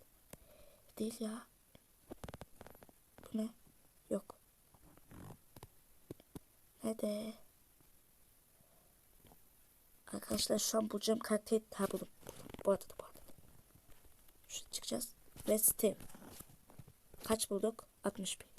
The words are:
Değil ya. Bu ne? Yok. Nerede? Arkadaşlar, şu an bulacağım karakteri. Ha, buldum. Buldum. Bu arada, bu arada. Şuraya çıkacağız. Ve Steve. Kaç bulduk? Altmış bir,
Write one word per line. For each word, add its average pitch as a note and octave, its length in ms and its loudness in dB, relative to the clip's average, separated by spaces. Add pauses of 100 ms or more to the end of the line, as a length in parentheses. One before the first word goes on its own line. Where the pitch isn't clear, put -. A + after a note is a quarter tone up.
(1000)
Değil A3 320 0
ya. A#3 160 -8 (1800)
Bu - 160 -4
ne? A3 100 2 (640)
Yok. - 260 -2 (2500)
Nerede? A3 500 0 (2750)
Arkadaşlar, - 460 2
şu - 200 4
an G#3+ 120 2
bulacağım A3 280 4
karakteri. A3 440 4 (120)
Ha, G3 160 2
buldum. F#3 180 -2 (180)
Buldum. - 200 -12 (180)
Bu - 60 6
arada, - 140 6 (160)
bu - 40 -8
arada. - 160 -16 (1300)
Şuraya - 240 -10
çıkacağız. - 420 -4 (340)
Ve G#3+ 100 10
Steve. - 380 6 (1300)
Kaç - 260 2
bulduk? G#3 340 2 (200)
Altmış G3+ 360 -2
bir, - 60 -16 (120)